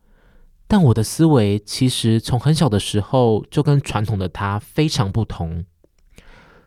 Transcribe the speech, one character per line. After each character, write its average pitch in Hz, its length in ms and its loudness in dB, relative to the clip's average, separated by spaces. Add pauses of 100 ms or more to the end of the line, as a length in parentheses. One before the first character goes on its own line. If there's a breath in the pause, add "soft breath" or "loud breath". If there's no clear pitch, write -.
(680)
但 202 160 4
我 120 100 6
的 110 100 0
思 160 220 0
维 107 320 4
其 - 320 -2
实 113 300 0
从 120 200 -2
很 143 140 2
小 156 160 2
的 104 100 0
时 104 220 -2
候 117 480 0
就 147 140 -2
跟 143 180 2
传 - 240 -4
统 101 140 -4
的 90 100 -4
她 101 300 -6
非 - 280 -2
常 95 240 -2
不 107 140 -2
同。 85 400 -8 (1000 soft breath)